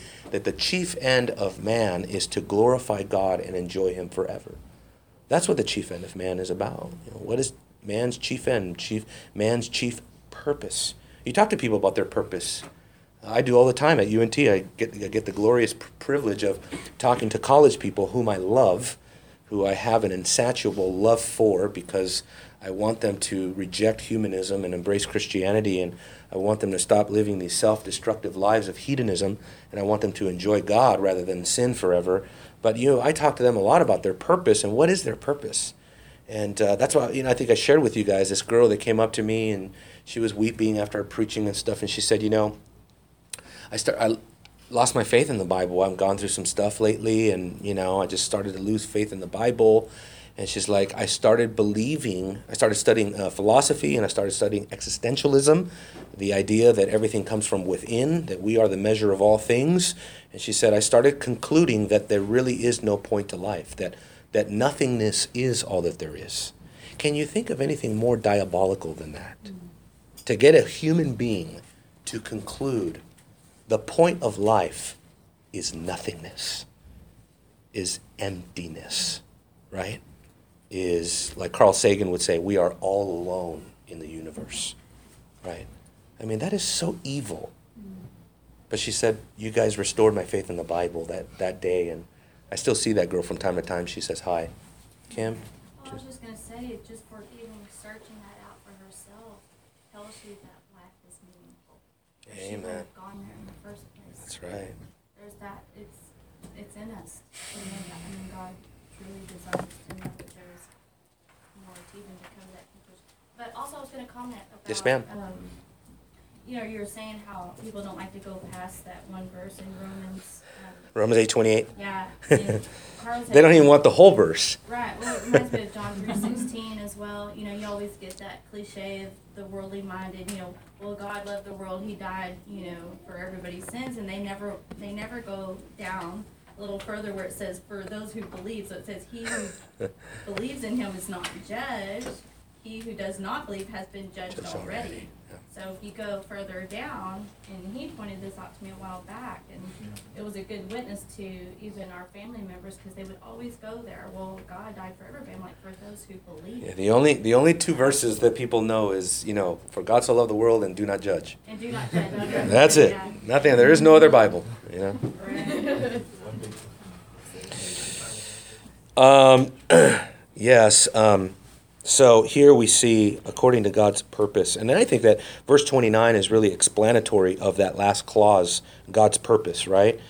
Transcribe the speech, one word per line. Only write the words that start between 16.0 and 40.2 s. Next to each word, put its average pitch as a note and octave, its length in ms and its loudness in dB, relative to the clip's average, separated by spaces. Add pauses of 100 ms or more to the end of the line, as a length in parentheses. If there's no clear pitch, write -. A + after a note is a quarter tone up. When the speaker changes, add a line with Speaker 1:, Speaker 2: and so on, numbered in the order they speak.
Speaker 1:
of G2 160 -2 (400)
talking B2 320 2
to A2 80 -2
college C#3+ 400 6
people G2+ 300 -4
whom A#2+ 200 -2
I G2+ 80 0
love, G#2 600 2 (480)
who G2+ 200 -2
I G2 60 0
have A2+ 320 0
an F#2+ 80 -2
insatiable F#2+ 800 -2
love A2 280 2
for G2+ 480 0
because F#2 540 -4 (400)
I F#2+ 80 -10
want G#2+ 300 -4
them G2+ 200 -2
to F#2 340 -4
reject G2 480 -2
humanism G2 640 -4
and F2+ 80 -6
embrace G2 320 -2
Christianity, G2 760 -2
and F2 160 -6 (340)
I F#2+ 60 -10
want G#2 240 0
them G2 120 -2
to F#2 60 -2
stop G#2 300 2
living G2+ 300 0
these F2+ 160 -6
self-destructive G#2+ 800 -2
lives G#2 320 2
of F#2 80 -12
hedonism, G#2 640 -2 (320)
and G2+ 100 -8
I - 20 -4
want G#2 200 0
them G#2 100 -2
to G2 160 -6
enjoy F#2 320 0
God G2+ 400 4
rather F#2 240 0
than F2+ 220 -6
sin B2 260 0
forever. F2+ 560 0 (320)
But, A2 160 2
you B2+ 140 2
know, B2+ 100 4
I C3+ 120 2
talk D3+ 240 0
to B2+ 60 -2
them B2 140 4
a G2+ 40 0
lot B2 200 4
about A2 220 2
their F#2+ 100 -2
purpose D#3+ 500 2
and G#2 120 -2
what D#3 160 4
is F#3+ 140 -2
their A#2+ 120 -4
purpose. - 560 -6 (560)
And, G#2 320 -6
uh, G2+ 160 4
that's C3 180 0
why, C3 180 2
you C3 100 -4
know, C3 80 0
I B2 40 2
think A#2+ 140 0
I A#2 60 6
shared C#3+ 260 6
with A#2 160 0
you G#2+ 80 0
guys G2 240 2
this G2 140 -2
girl A#2 260 6
that G#2 80 4
came A2 240 0
up A2 140 0
to A#2 80 -2
me, A2 300 -2
and G2 200 -8 (320)
she - 160 -8